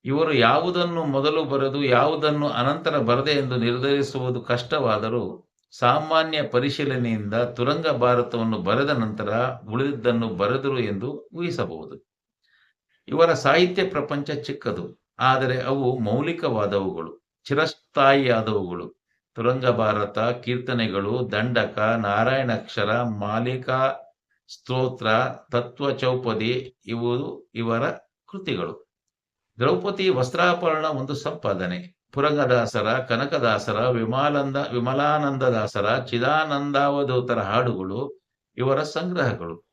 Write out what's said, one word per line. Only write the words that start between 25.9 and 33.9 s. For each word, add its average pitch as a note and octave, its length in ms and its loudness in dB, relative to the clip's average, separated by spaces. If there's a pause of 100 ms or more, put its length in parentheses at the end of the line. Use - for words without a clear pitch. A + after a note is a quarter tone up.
ಚೌಪದಿ A#2+ 840 -2 (100)
ಇವು A#2+ 580 -2 (120)
ಇವರ A#2 340 0 (380)
ಕೃತಿಗಳು. A2+ 640 -8 (680)
ದ್ರೌಪದಿ F#3 500 0
ವಸ್ತ್ರಾಪರಣ D#3+ 760 0
ಒಂದು C#3 300 -4
ಸಂಪಾದನೆ. F2+ 880 -4 (100)
ಪುರಂಗದಾಸರ, B2 840 2
ಕನಕದಾಸರ, A#2 880 0
ವಿಮಾಲಂದ-, C3+ 840 0